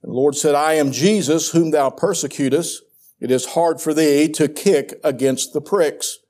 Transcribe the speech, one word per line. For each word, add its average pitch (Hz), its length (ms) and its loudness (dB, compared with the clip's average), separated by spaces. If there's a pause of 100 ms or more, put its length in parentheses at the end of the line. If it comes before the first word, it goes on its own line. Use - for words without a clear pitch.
And - 100 -12
the 120 40 -4
Lord 139 200 2
said, 151 180 0
'I 156 200 2
am 143 180 0
Jesus, 160 600 0
whom 165 180 2
thou 143 180 2
persecutest. 156 920 -2 (380)
It 120 100 -6
is 127 160 0
hard 165 340 0
for 156 140 -2
thee 151 360 4
to 151 180 0
kick 151 540 0
against 135 500 0
the 151 80 -2
pricks.' 156 580 -2 (120)